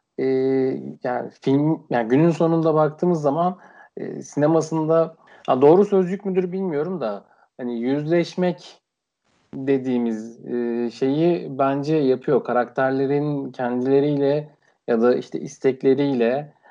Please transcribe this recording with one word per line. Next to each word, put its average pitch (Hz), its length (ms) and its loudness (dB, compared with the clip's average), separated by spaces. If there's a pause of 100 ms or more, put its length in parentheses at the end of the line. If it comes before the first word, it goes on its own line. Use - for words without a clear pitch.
(180)
e, 135 80 -4 (760)
yani 123 260 -4 (120)
film, 147 480 0
yani 117 180 0
günün 151 240 4
sonunda 165 420 2
baktığımız 156 480 0
zaman, 165 360 0 (400)
e, - 240 -10
sinemasında, 160 960 0 (320)
ha, 131 140 2
doğru 175 240 8
sözcük 190 400 0
müdür 185 260 -2
bilmiyorum 180 500 -4
da 104 220 -6 (340)
hani 120 220 -8
yüzleşmek 160 1040 -2 (760)
dediğimiz, 123 880 -2
e, 120 460 -4
şeyi 151 680 -2
bence 139 360 0
yapıyor. 131 480 0
Karakterlerin 135 1080 -2
kendileriyle 139 960 0 (380)
ya 117 140 0
da 123 140 4
işte - 240 -8
istekleriyle, 135 1120 0 (180)